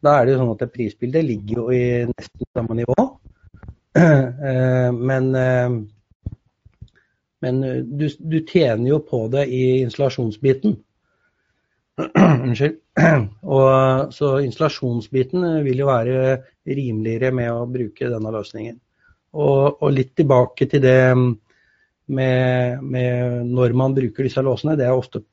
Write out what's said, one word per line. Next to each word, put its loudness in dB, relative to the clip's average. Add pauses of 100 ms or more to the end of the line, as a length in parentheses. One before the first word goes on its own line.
da 6
er 4
det 2
jo 0
sånn 0
at -4
det -12
prisbildet -4
ligger -6
jo -4
i 0 (240)
nesten -12
samme -4
nivå. -2
<clears throat> 0 (840)
Eh, 2
men, 0 (100)
eh, 0 (1700)
men, -2
eh, -4
du, -6
du -6 (100)
tjener 2
jo 2
på -4
det 0
i 0
installasjonsbiten. -2 (1200)
<clears throat> -8 (300)
Unnskyld. -2 (180)
<clears throat> 4 (480)
Og, 2
så -2
installasjonsbiten, -4
eh, 0
vil -2
jo 0
være 0 (300)
rimeligere -4
med -2
å -6
bruke -6
denne -6
løsningen. -12 (540)
Og, 2
og 0
litt -4
tilbake 2
til 2
det, 6 (180)
mm, 2 (840)
med, 0
med -4
når 2
man 2
bruker -2
disse -2
låsene, -2
det 0
er 2
ofte -6 (120)